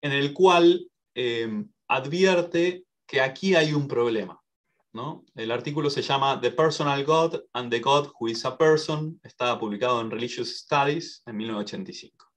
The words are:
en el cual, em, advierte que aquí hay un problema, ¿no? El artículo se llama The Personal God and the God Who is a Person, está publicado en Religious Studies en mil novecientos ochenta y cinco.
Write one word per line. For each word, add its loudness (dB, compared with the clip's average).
en -4
el 0
cual, 6
em, -4
advierte 0
que -2
aquí 0
hay 4
un 0
problema, -2
¿no? -12
El -8
artículo -2
se -4
llama 0
The 2
Personal 0
God 2
and -6
the 0
God 2
Who -2
is -4
a -4
Person, 2
está -4
publicado -2
en -6
Religious -6
Studies -2
en -10
mil -6
novecientos -6
ochenta -10
y -14
cinco. -20